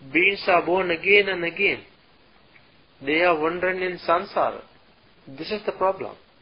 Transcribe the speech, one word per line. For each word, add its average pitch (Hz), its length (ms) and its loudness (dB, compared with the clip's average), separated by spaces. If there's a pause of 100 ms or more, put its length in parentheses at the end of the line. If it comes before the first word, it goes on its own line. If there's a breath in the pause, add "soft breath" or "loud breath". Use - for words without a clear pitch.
(120)
Beings 190 340 2
are 175 180 4
born 180 260 0
again 196 380 4
and 180 160 -2
again. 170 360 -2 (1200)
They 156 180 2
are 175 160 4
wandering 180 440 -2
in 180 160 -4
samsara. 170 640 -2 (640)
This 143 240 -12
is 208 160 -6
the 190 60 -2
problem. 165 440 -4 (260)